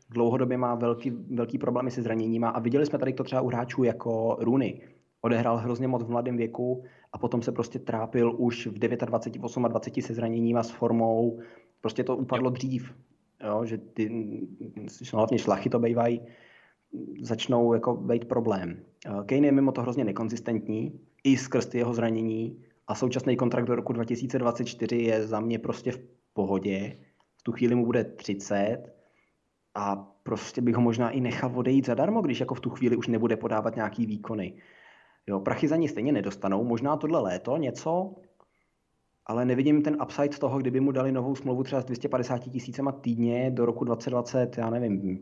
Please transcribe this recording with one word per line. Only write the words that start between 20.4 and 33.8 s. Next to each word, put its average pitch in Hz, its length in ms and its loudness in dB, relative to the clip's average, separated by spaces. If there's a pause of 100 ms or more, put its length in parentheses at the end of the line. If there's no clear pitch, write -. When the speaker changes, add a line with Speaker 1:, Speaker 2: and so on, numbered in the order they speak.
Speaker 1:
i 135 120 6
skrz 127 300 0
ty 127 120 -4
jeho 117 160 0
zranění, 113 680 -2 (240)
a 107 60 -4
současný 127 420 2
kontrakt 123 280 2
do 120 100 0
roku 120 180 0
dva 117 120 0
tisíce 123 340 -2
dvacet 120 260 0
čtyři 113 320 -4
je 113 300 2
za 107 140 -2
mě 113 180 0
prostě 113 340 -4
v - 80 -12 (320)
pohodě. 98 640 -2 (380)
V - 60 -20
tu 117 100 -4
chvíli 120 220 2
mu 120 120 4
bude 117 180 2
třicet 104 800 -2 (920)
a 101 220 -2 (260)
prostě - 380 -6
bych 120 140 2
ho 120 80 2
možná 117 280 2
i 135 100 -2
nechal 123 380 -2
odejít 127 280 4
zadarmo, 160 360 2
když 135 180 0
jako 127 140 -2
v 107 60 -6
tu 120 100 -4
chvíli 120 260 2
už 117 120 -2
nebude 117 280 2
podávat 110 400 -2
nějaký 110 300 -2